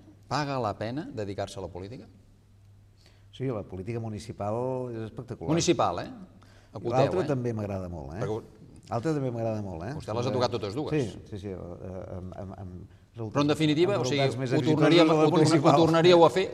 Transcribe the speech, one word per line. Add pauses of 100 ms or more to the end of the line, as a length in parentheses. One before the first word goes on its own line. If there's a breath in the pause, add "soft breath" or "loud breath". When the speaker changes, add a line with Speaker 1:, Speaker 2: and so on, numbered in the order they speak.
(280)
Speaker 1:
paga
la
pena
dedicar-se
a
la
política? (1300 soft breath)
Speaker 2:
Sí,
la
política
municipal
és
espectacular.
Speaker 1:
Municipal,
eh? (640 soft breath)
Acoteu,
Speaker 2:
L'altra
Speaker 1:
eh?
Speaker 2:
també
m'agrada
molt,
eh?
Speaker 1:
Perquè (300)
Speaker 2:
L'altra
també
m'agrada
molt,
eh?
Speaker 1:
Vostè
les
ha
tocat
totes
dues.
Speaker 2:
Sí,
sí,
sí,
eh, (160)
amb,
amb,
amb (400 soft breath)
resultats,
Speaker 1:
Però,
en
definitiva,
Speaker 2:
amb
Speaker 1:
o
sigui,
Speaker 2:
resultats
més
Speaker 1:
ho
Speaker 2:
exitosos
Speaker 1:
tornaríem,
Speaker 2:
de
la
Speaker 1:
ho
tor-,
ho
Speaker 2:
municipal.
Speaker 1:
tornaríeu
a
fer, (100)